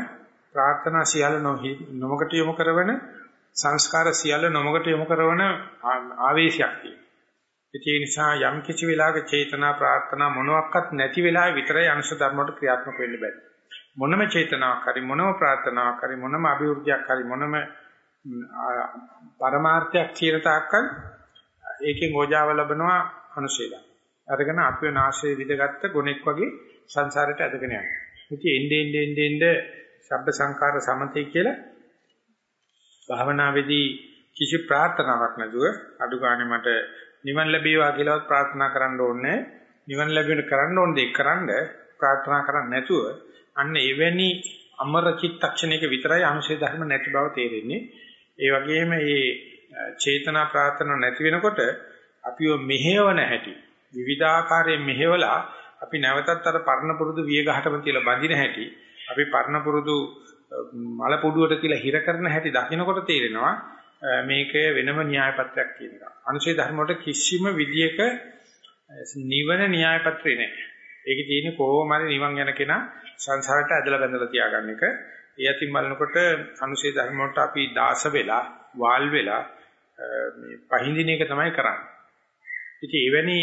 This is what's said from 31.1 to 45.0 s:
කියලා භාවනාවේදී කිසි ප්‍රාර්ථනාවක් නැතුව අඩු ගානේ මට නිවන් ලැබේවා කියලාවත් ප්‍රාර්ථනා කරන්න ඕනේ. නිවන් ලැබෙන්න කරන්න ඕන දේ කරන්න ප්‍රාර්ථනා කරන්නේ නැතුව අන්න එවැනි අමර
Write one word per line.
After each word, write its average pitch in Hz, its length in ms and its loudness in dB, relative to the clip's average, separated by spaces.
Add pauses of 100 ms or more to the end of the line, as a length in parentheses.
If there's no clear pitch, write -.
කියලා 185 320 0 (1500)
භාවනාවේදී 143 840 0 (440)
කිසි 165 300 -2
ප්‍රාර්ථනාවක් 143 760 2
නැතුව 113 280 -2 (320)
අඩු 127 220 -4
ගානේ 123 300 0
මට 117 200 -2 (520)
නිවන් 147 300 0
ලැබේවා 156 420 4
කියලාවත් 147 340 0
ප්‍රාර්ථනා 139 440 2
කරන්න 131 300 0
ඕනේ. 123 360 0 (480)
නිවන් 147 260 -2
ලැබෙන්න 151 320 2
කරන්න 147 360 2
ඕන 175 160 4
දේ 127 160 2
කරන්න 151 380 0 (460)
ප්‍රාර්ථනා 139 480 2
කරන්නේ 139 300 -2
නැතුව 131 300 2 (500)
අන්න 143 260 -2
එවැනි 160 500 2 (480)
අමර 151 280 0 (100)